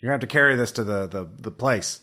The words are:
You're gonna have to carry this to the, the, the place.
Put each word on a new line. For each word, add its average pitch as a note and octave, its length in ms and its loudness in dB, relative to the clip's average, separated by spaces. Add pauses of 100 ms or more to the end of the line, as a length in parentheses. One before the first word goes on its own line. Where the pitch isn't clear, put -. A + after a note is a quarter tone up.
You're A#2 100 -6
gonna C#3 60 2
have B2+ 60 -2
to B2 60 -6
carry C#3+ 280 6
this A#2+ 180 0
to A#2+ 100 -2
the, G2+ 240 0
the, F2+ 220 -8 (100)
the A2 120 -10
place. B2 520 -2